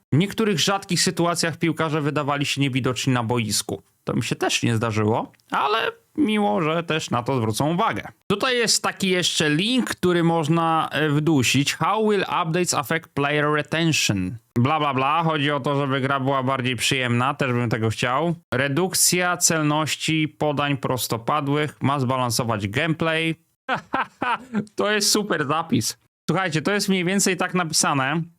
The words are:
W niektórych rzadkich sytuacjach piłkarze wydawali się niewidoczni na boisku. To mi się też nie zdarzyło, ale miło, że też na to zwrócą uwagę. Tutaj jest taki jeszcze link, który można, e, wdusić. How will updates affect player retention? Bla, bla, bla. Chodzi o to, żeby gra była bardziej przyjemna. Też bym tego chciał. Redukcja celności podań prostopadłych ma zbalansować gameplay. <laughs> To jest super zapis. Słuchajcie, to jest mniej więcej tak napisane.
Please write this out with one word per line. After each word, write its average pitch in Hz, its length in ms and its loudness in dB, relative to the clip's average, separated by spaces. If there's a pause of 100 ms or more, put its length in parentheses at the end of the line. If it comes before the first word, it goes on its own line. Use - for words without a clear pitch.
(120)
W 127 40 2
niektórych 202 440 0
rzadkich 190 400 -2
sytuacjach 170 560 0
piłkarze 160 440 0
wydawali 143 460 -2
się - 140 -2
niewidoczni 131 520 0
na 123 100 0
boisku. 110 600 -2 (220)
To - 100 -2
mi 127 100 0
się - 120 -4
też - 260 -2
nie 120 140 2
zdarzyło, 110 560 0 (180)
ale 415 280 0 (380)
miło, 208 460 2
że 160 200 0
też 160 280 -4
na 120 120 0
to 135 140 0
zwrócą 127 380 0
uwagę. 175 340 -2 (180)
Tutaj 247 300 0
jest 233 260 2
taki 190 260 -2
jeszcze 175 420 2
link, 214 400 2
który 175 340 2
można, 165 680 2
e, 151 160 0
wdusić. 143 640 2
How 214 360 2
will 196 120 2
updates 175 520 0
affect 160 400 -2
player 147 300 2 (100)
retention? 143 840 0 (220)
Bla, 143 200 2
bla, 143 160 0
bla. 143 280 0
Chodzi 156 280 0
o 143 100 0
to, 143 160 0
żeby 139 240 0
gra 135 200 0
była 131 220 0
bardziej 127 340 0
przyjemna. 127 580 0
Też 135 180 -2
bym 120 180 0
tego 113 200 0
chciał. 139 440 0 (200)
Redukcja 175 840 0
celności 156 920 0
podań 143 480 -2
prostopadłych 139 1080 -2
ma 139 180 2
zbalansować 120 680 0
gameplay. 160 680 0 (340)
<laughs> 240 1080 -6
To 202 160 0
jest 208 200 0
super 196 360 0
zapis. 156 520 -2 (320)
Słuchajcie, 160 320 0
to 190 100 0
jest 208 160 0
mniej 190 160 2
więcej 190 320 2
tak 180 180 -2
napisane. 156 680 0 (160)